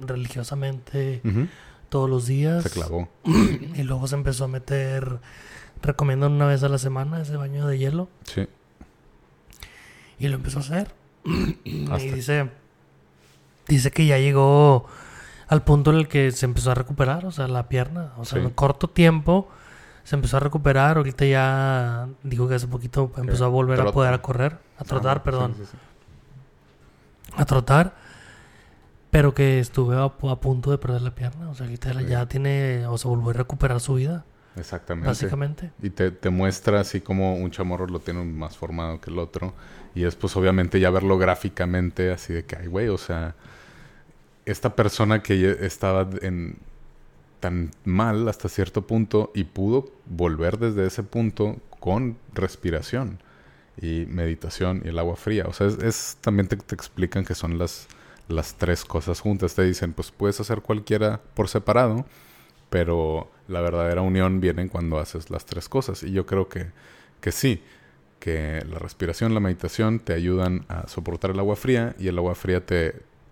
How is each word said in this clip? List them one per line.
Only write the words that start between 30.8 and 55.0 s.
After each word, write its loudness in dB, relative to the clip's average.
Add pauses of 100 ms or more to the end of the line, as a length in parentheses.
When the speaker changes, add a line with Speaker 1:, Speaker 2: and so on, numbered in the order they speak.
Speaker 1:
la -4
pierna. -8
O -10
sea, -10
ahorita -6
Speaker 2:
Sí. -4
Speaker 1:
ya 0
tiene, -2
o -2
sea, -4
volvió 0
a 0
recuperar 2
su 0
vida. -2 (320)
Speaker 2:
Exactamente. -6
Speaker 1:
Básicamente. -4 (120)
Speaker 2:
Y -4
te, 0
te -2
muestra 2
así -4
como 0
un -4
chamorro -4
lo -6
tiene -6
más -8
formado -8
que -14
el -8
otro. -6 (400)
Y 0
es, 0
pues, -4
obviamente 4
ya 6
verlo 4
gráficamente 0
así -8
de -6
que, -12
Ay, -10
güey, -2
o 0
sea, -6 (1120)
esta -2
persona 2
que 2
ya 6
estaba 0 (140)
en -6 (840)
tan -2 (140)
mal 2
hasta -4
cierto -4
punto 2
y -2
pudo -2 (160)
volver 0
desde 0
ese -4
punto -2 (240)
con -2 (180)
respiración -4 (640)
y -4
meditación -4
y -8
el -4
agua -2